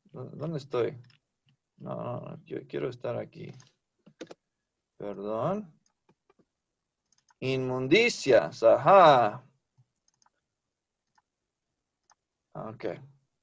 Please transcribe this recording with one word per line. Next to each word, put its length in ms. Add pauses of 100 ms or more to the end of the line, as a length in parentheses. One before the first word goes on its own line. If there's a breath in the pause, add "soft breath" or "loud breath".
(120)
¿dó-, 220
¿dónde 240
estoy? 400 (800)
No, 180
no, 500
yo 220
quiero 220
estar 280
aquí. 340 (1500)
Perdón. 720 (1700)
Inmundicias, 1200
ajá. 800 (3000)
Ok. 320 (580)